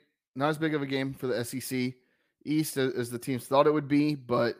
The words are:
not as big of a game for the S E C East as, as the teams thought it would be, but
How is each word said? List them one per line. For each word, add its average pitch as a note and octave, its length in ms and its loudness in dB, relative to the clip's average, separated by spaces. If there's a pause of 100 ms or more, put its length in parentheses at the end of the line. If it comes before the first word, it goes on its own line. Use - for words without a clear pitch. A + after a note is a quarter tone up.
(360)
not C#3 140 0
as D#3 80 -2
big D#3 160 0
of D3 80 0
a C#3 60 -4
game C3+ 260 -2
for C3+ 140 -6
the A2+ 100 0
S A#2+ 160 -4
E C3 60 -6
C B2+ 340 -2 (520)
East D3+ 320 0
as, C3 160 0
as A#2+ 180 -4
the A#2+ 80 -8
teams B2+ 260 -4
thought C#3+ 220 6
it D3+ 60 6
would D3 140 -2
be, D3 280 2
but A#2+ 440 0